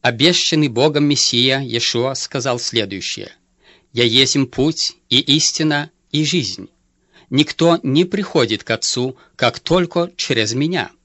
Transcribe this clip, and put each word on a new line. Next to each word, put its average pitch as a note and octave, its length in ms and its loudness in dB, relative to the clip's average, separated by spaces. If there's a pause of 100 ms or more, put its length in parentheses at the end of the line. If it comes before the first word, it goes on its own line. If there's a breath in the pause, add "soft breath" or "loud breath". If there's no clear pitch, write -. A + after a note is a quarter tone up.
Обещанный D3+ 680 2
Богом C#3+ 360 2
Мессия C3 560 2
Иешуа A#2+ 540 -2
сказал B2 460 -4
следующее: G2 720 -6 (600 soft breath)
«Я A#2 120 2
есмь C3 420 2
путь - 500 -2 (120)
и A#2+ 100 2
истина D3 720 0 (220)
и D3+ 120 0
жизнь. C3+ 440 -4 (640 soft breath)
Никто E3 520 2
не C#3+ 220 2
приходит D#3+ 580 -2
к - 80 -8
Отцу, B2 460 -2 (180 soft breath)
как - 240 0
только F3 580 0
через A2+ 360 -2
Меня». D3 400 -2 (120)